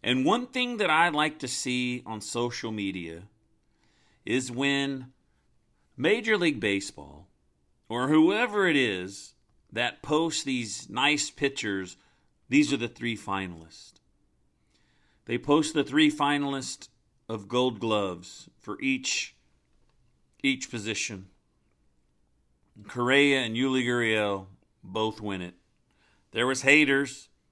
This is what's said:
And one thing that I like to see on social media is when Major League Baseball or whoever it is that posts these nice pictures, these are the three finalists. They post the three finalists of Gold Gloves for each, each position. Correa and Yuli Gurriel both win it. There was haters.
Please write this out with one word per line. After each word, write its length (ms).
And 240
one 220
thing 300
that 120
I 200
like 280
to 100
see 560
on 180
social 500
media 500
is 260
when 640
Major 440
League 200
Baseball 680
or 200
whoever 600
it 80
is 600
that 300
posts 400
these 480
nice 400
pictures, 680
these 240
are 40
the 100
three 280
finalists. 840
They 120
post 380
the 80
three 280
finalists 760
of 180
Gold 320
Gloves 760
for 240
each, 540
each 300
position. 560
Correa 540
and 140
Yuli 300
Gurriel 640
both 380
win 220
it. 100
There 140
was 160
haters. 680